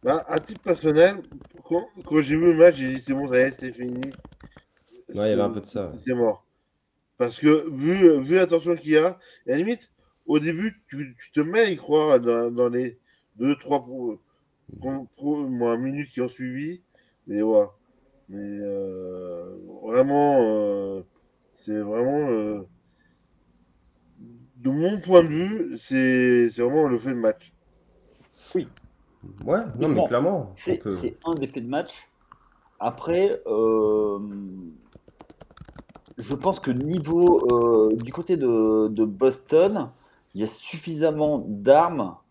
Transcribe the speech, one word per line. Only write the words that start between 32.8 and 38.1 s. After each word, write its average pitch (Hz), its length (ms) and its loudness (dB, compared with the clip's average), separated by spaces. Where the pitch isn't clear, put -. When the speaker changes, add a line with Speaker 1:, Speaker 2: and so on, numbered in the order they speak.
Speaker 3:
euh, 107 720 2
je 117 180 -8
pense 139 260 -2
que 135 100 -6
niveau, 160 840 2
euh, 113 440 4
du 117 160 -8